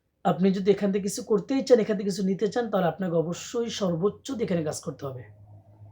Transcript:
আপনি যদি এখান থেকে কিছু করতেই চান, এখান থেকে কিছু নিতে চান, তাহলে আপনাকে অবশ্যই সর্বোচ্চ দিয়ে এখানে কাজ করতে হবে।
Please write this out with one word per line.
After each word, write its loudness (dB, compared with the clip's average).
আপনি 4
যদি 2
এখান 2
থেকে 0
কিছু -4
করতেই 0
চান, 6
এখান 0
থেকে -2
কিছু -4
নিতে 0
চান, -2
তাহলে 2
আপনাকে -2
অবশ্যই -2
সর্বোচ্চ -2
দিয়ে -4
এখানে -2
কাজ -6
করতে -10
হবে। -10